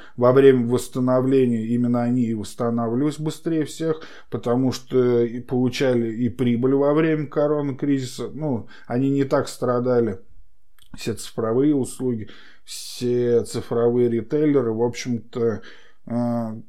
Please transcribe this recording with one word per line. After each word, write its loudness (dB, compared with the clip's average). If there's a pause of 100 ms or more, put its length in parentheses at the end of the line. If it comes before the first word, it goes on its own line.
(180)
во 6
время 8
восстановления 2
именно 0
они 0
и -2
восстанавливались -2
быстрее -2
всех, -4 (280)
потому 0
что 2
и -6
получали 0
и 0
прибыль 2
во 4
время 2
коронакризиса, -2
ну, -4 (200)
они 0
не 2
так 0
страдали, 0 (760)
все -6
цифровые 0
услуги, -4 (340)
все 0
цифровые 2
ритейлеры, 2
в 0
общем-то, -2 (460)
э, -2